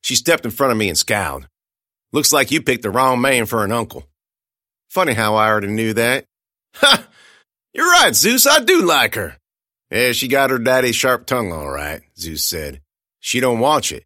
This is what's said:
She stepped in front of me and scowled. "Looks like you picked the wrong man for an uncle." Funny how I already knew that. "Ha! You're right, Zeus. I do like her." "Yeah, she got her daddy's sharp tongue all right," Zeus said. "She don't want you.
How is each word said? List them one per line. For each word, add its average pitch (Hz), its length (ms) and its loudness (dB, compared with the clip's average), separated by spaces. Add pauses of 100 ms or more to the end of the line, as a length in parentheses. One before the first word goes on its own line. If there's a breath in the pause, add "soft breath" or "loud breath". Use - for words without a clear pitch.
She - 120 -4
stepped - 300 0
in 113 80 -6
front 131 180 0
of 113 60 0
me 107 140 -2
and 82 80 -2
scowled. 78 500 -4 (640)
"Looks 143 180 0
like 135 200 2
you 156 100 0
picked 127 220 -2
the 104 80 -4
wrong 127 300 2
man 127 260 2
for 110 180 -2
an 101 80 -2
uncle." 113 340 -6 (800)
Funny 170 260 0
how 107 200 0
I 107 140 2
already 107 200 0
knew 110 260 -2
that. 120 320 0 (480)
"Ha! - 340 2 (640 soft breath)
You're 330 180 0
right, 311 240 4
Zeus. 240 320 2
I 294 140 4
do 320 220 2
like 143 320 2
her." 92 240 -8 (520)
"Yeah, 120 220 0
she 131 160 -4
got 135 220 2
her 131 80 -2
daddy's 127 380 2
sharp 127 300 -2
tongue 120 240 -2
all 73 200 -10
right," 73 320 -10 (140)
Zeus 80 280 -10
said. 76 380 -8 (360)
"She - 220 -4
don't 123 180 0
want 139 320 0
you. 65 160 -14